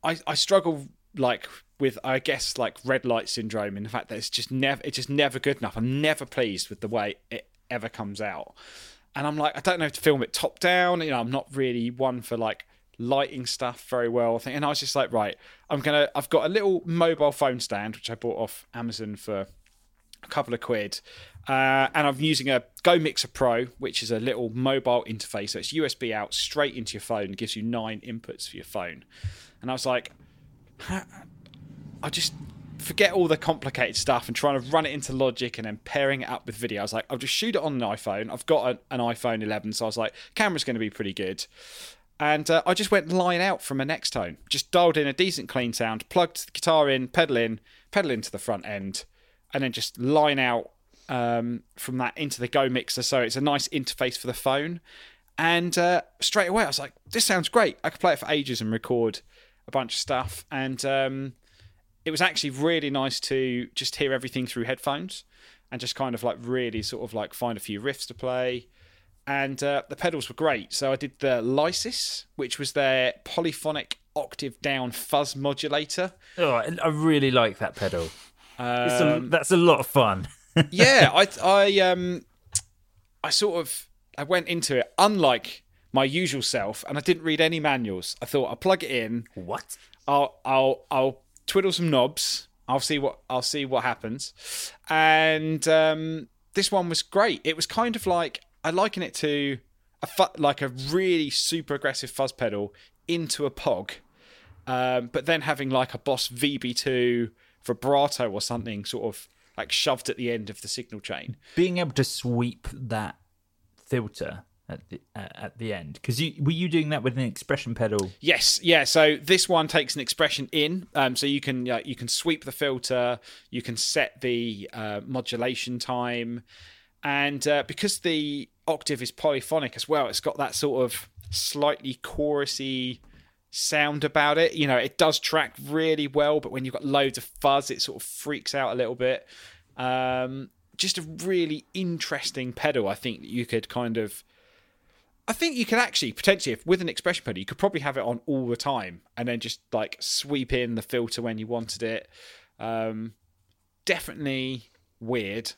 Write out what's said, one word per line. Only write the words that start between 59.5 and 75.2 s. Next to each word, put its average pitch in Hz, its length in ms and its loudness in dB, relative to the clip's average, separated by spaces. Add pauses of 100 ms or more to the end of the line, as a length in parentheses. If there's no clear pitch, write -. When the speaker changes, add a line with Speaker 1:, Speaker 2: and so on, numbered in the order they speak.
Speaker 1:
a - 40 -16
bunch 127 220 -2
of - 60 -2
stuff. - 520 -2
And, 135 340 -4
um, 135 480 0 (720)
it 160 60 -2
was 156 100 0
actually 160 300 0
really 151 380 0
nice 135 320 -2
to 131 520 -2
just - 220 -6
hear 135 180 0
everything 127 320 -4
through 120 200 -4
headphones 143 580 -6 (480)
and - 80 -10
just 123 160 -6
kind 131 180 -2
of, 113 100 -6
like, 120 180 0
really 120 400 -2
sort 110 220 -6
of, 110 100 -10
like, 107 200 -6
find 117 240 -4
a - 40 -10
few 101 180 -6
riffs 131 280 -6
to 120 60 -14
play. 127 540 -2 (580)
And, 139 380 -2
uh, 139 260 0
the 143 60 -8
pedals 165 320 -2
were - 80 -14
great. 135 380 0
So 135 180 0
I 135 40 2
did 135 240 -6
the 127 220 2
Lysis, - 840 0 (100)
which 131 240 -4
was 139 140 -4
their 131 400 4 (100)
polyphonic 156 760 -4 (160)
octave 139 460 -6
down 131 300 -2
fuzz 143 440 0